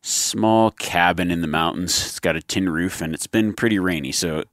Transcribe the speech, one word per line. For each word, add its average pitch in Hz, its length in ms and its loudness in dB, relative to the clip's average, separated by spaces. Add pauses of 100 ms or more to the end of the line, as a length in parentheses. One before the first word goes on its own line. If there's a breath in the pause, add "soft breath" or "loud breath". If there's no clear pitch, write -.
small 110 680 2
cabin 87 600 0
in 85 100 0
the 82 60 -2
mountains. 82 600 -2
It's - 140 -10
got 82 160 0
a 82 40 -6
tin 95 280 -2
roof, 85 340 -2
and 80 120 -4
it's - 120 -10
been 110 260 0
pretty 107 260 0
rainy, 82 340 -2
so 80 400 -2